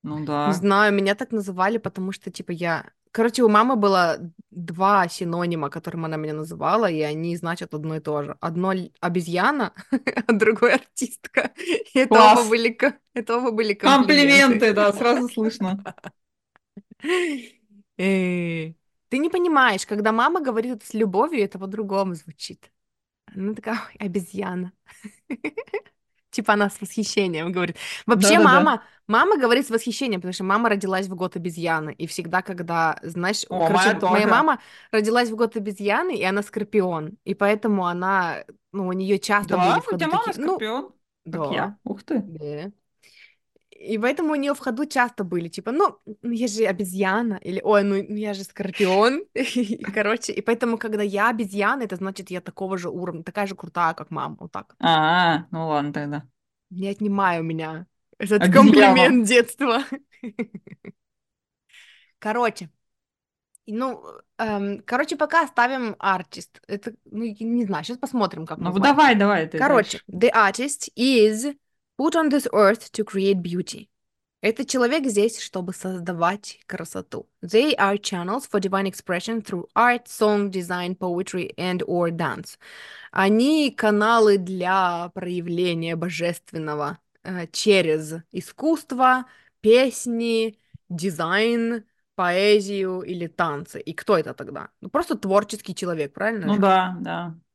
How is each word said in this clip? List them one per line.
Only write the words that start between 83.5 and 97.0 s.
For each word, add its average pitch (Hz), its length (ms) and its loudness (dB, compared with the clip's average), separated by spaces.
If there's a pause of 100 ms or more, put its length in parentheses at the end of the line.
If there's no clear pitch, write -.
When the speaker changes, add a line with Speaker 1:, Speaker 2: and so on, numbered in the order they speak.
Speaker 2:
каналы 214 680 4
для 180 760 -2
проявления 175 800 -4
божественного, 160 1040 -6 (240)
э, 180 300 -10
через 160 640 2 (180)
искусство, 254 920 0 (360)
песни, 233 1000 2 (300)
дизайн, 202 960 -2 (300)
поэзию 190 880 2
или 170 240 -8
танцы. 160 540 -6
И - 120 -10
кто - 240 0
это 147 180 -4
тогда? - 340 -14 (120)
Ну, 185 80 -16
просто 302 280 -2
творческий 202 580 -2
человек, 165 380 -6
правильно 208 360 -4
Speaker 1:
Ну 208 40 2
Speaker 2:
же? 196 120 2
Speaker 1:
да, 185 340 2
да. 170 360 -8 (200)